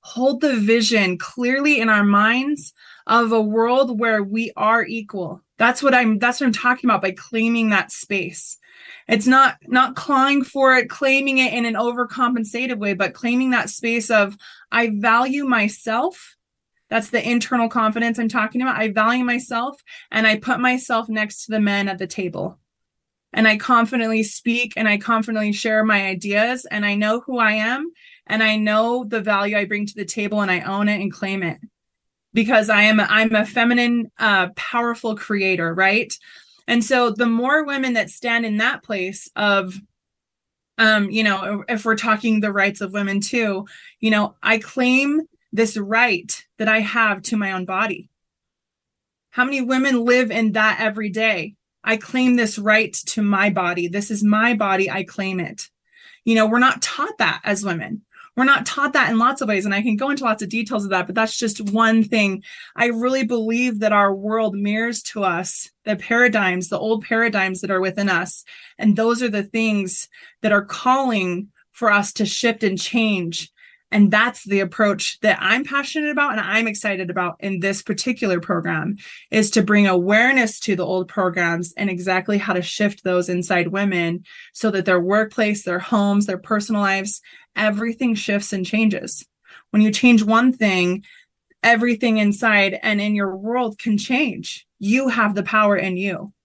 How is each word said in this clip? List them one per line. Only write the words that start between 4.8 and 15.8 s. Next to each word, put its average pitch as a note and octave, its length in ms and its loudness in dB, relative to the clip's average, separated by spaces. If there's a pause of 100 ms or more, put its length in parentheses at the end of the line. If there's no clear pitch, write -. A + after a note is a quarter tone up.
equal. G3+ 580 -8 (140)
That's A#3+ 260 2
what C4+ 120 4
I'm, A3 240 4
that's A#3+ 220 0
what C#4 60 0
I'm A#3 60 2
talking B3 360 0
about G#3 140 2
by F#3+ 100 -2
claiming A3+ 580 -2
that F#3+ 200 0
space. - 680 -6 (500)
It's G#3+ 180 2
not, C4 360 6
not B3+ 340 0
clawing C#4 480 2
for C4 300 4
it, B3 160 2
claiming C4+ 480 0
it B3+ 160 0
in A#3+ 100 -2
an A#3 100 -2
overcompensative A#3+ 1040 -2
way, G3+ 140 -2
but F#3 220 -4
claiming B3 360 0
that A#3+ 200 0
space A#3 400 -4
of, G3+ 260 2 (340)
"I A#3 240 0
value A#3+ 520 2
myself." A#3 880 -2 (540)